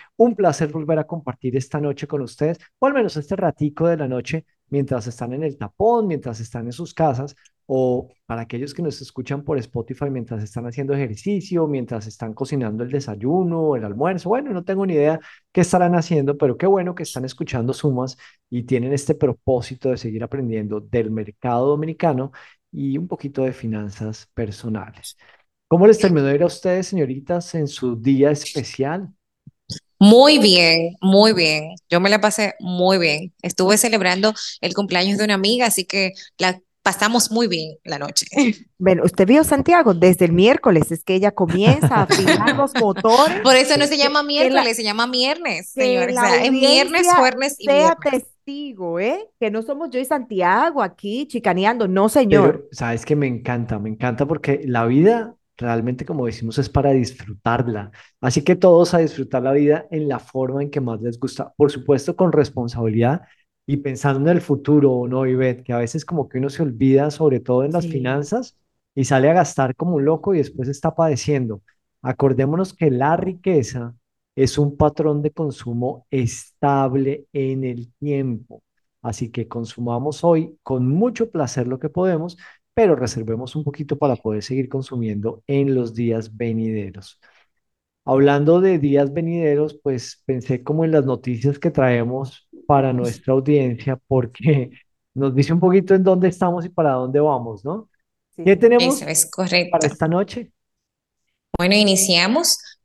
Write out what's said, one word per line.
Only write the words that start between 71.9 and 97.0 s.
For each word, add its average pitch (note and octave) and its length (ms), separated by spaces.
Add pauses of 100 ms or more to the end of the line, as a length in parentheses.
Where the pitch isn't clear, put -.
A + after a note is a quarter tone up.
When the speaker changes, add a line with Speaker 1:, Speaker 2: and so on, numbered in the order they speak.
Speaker 1:
Acordémonos C#3 720
que D#3 180
la C3+ 240
riqueza D3+ 800 (400)
es C3+ 220
un C#3+ 180
patrón D3+ 460
de D3 100
consumo C3 800
estable C3+ 1200
en C3+ 320
el A#2+ 360
tiempo. C3 640 (380)
Así A#2 300
que A2+ 160
consumamos A#2+ 800
hoy E3 380
con B2+ 260
mucho A3+ 420
placer C3 360
lo C3 120
que D#3 80
podemos, F3 500 (360)
pero G3+ 240
reservemos A#2 580
un D3+ 80
poquito C#3+ 340
para C#3 200
poder G#2+ 260
seguir B2+ 240
consumiendo A2+ 800
en C#3 260
los A#2+ 200
días A2+ 420
venideros. A2 800 (840)
Hablando C#3+ 560
de F#3 200
días C#3 340
venideros, D3+ 680
pues C3 440
pensé B2+ 380
como D#3 200
en D#3+ 80
las D3 140
noticias B2+ 540
que E3+ 120
traemos B2+ 760 (180)
para C3+ 260
nuestra B2 400
audiencia, C3 640 (100)
porque C3 640 (420)
nos C3+ 220
dice C#3+ 180
un F3 80
poquito F#3+ 340
en F#3+ 80
dónde F#3 260
estamos F3 360
y F#3 40
para D#3 240
dónde B2+ 280